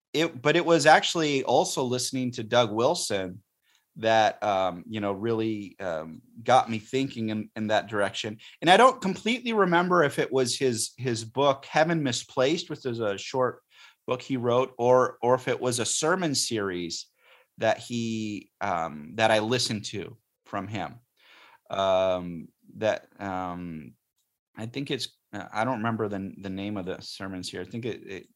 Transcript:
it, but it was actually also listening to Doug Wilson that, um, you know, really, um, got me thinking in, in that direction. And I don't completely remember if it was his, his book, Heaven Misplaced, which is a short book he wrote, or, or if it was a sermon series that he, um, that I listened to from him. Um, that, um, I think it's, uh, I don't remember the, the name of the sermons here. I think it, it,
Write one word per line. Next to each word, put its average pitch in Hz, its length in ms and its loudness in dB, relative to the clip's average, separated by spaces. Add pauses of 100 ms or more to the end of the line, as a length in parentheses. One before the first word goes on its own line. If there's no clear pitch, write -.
(140)
it, 151 280 -2
but 151 140 4
it 170 100 2
was 160 200 4
actually 156 580 4
also 147 400 2
listening 127 480 -2
to 117 120 -8
Doug 113 280 2
Wilson 110 720 0 (560)
that, 110 460 2
um, 92 440 0
you 110 140 -6
know, 101 100 -2
really, 110 680 -4
um, 80 420 -6 (220)
got 123 260 4
me 113 100 -4
thinking 123 500 -4
in, 107 260 -6
in 110 120 -4
that 104 200 2
direction. 104 500 -2 (240)
And 156 80 2
I 190 80 10
don't 247 240 6
completely 226 520 -2
remember 180 500 4
if 143 160 0
it 147 120 -2
was 127 260 0
his, 120 400 -2
his 117 280 -4
book, 135 400 0
Heaven 160 360 2
Misplaced, 139 680 0
which - 160 -10
is 117 140 -4
a 101 180 -2
short 127 440 -2 (460)
book 123 140 -2
he 135 160 -4
wrote, 123 400 2
or, 123 440 4
or 123 140 4
if 123 120 -2
it 127 120 0
was 123 200 0
a 110 60 -2
sermon 165 500 0
series 92 720 -4 (500)
that 110 220 0
he, 113 680 -6 (120)
um, 82 540 -4
that 113 160 4
I 107 80 6
listened 113 460 -2
to 92 300 -10 (300)
from 98 220 -8
him. 95 280 -8 (760)
Um, 92 800 2 (280)
that, 107 300 0 (120)
um, 87 720 -6 (640)
I 113 120 -10
think 139 240 -8
it's, 131 160 -4 (260)
uh, 101 180 -10
I 107 120 -2
don't 127 140 0
remember 110 300 -2
the, 98 320 -6
the 95 100 -8
name 98 280 -6
of 92 80 -6
the 90 140 -6
sermons 92 500 -10
here. 95 120 -8
I 90 40 -10
think 113 200 -10
it, - 200 -6
it, 95 300 -14